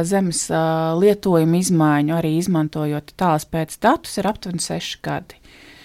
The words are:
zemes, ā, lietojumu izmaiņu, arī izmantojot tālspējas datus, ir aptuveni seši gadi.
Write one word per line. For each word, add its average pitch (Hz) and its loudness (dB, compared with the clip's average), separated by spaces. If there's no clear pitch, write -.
zemes, 185 0
ā, 160 0
lietojumu 180 4
izmaiņu, 156 2
arī 160 -2
izmantojot 151 -2
tālspējas 160 -2
datus, 269 0
ir 196 -2
aptuveni 175 -8
seši - -8
gadi. - -8